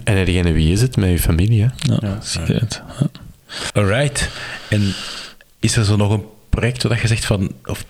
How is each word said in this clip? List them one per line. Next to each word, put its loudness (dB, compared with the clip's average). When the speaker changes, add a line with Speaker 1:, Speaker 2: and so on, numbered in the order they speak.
Speaker 1:
En 2
er 4
degene, 2
wie 4
is 2
het? 0
Met 4
je 4
familie, 2
hè? 4
Speaker 2:
Ja, 0
Speaker 3:
Ja. -4
Speaker 2:
schitterend. -2
Ja. 2
Speaker 3:
Alright. 0
En 2
is 0
er 2
zo 2
nog 2
een 0
project 0
waar 0
je -2
zegt 0
van, 0
of -6